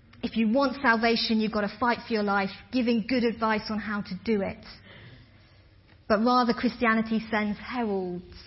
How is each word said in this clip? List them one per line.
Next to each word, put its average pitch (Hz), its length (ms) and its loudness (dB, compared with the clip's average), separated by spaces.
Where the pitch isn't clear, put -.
If - 120 -8
you 220 120 4
want 262 340 2
salvation, 226 580 2
you've 220 120 0
got 214 80 0
to 208 80 0
fight 233 340 -2
for - 100 -8
your 214 120 0
life," 196 260 0
giving 233 340 2
good 254 160 2
advice 220 480 0
on 214 80 -4
how 208 220 -4
to 190 140 -8
do 214 180 2
it. 185 160 -6
But 220 160 4
rather, 247 280 4
Christianity 226 680 0
sends 208 300 -2
heralds 196 760 -4